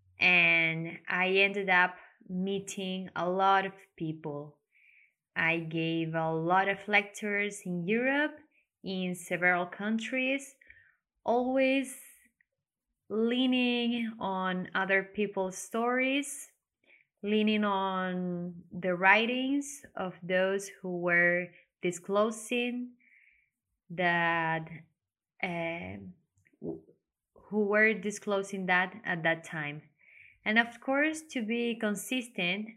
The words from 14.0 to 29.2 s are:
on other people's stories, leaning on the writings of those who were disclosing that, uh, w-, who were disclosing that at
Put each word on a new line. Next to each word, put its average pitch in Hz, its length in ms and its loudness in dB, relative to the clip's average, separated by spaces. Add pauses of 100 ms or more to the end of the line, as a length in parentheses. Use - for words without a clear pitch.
on 185 560 -2
other 190 280 2
people's 190 560 -4
stories, 254 920 -2 (720)
leaning 214 400 2
on 185 920 -2 (180)
the 180 220 -2
writings 247 880 2 (120)
of 180 280 -6
those 190 480 0 (100)
who 180 160 -6
were 175 520 4 (340)
disclosing 226 1080 -2 (1000)
that, 170 760 0 (760)
uh, 170 560 -6 (640)
w-, - 180 -8 (540)
who 208 320 -2
were 214 260 4
disclosing 196 720 -4
that 185 300 2 (100)
at 170 200 -4